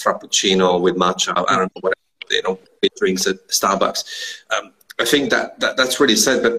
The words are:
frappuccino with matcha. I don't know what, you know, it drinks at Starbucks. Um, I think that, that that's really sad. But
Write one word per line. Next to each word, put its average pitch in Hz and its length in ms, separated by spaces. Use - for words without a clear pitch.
frappuccino 95 760
with 90 180
matcha. 90 360
I 95 80
don't 92 180
know - 60
what, 95 140
you - 120
know, 95 160
it 98 140
drinks 95 300
at 95 100
Starbucks. 98 560
Um, - 200
I 117 80
think 139 240
that, - 300
that - 180
that's 131 220
really 131 160
sad. 120 260
But 117 160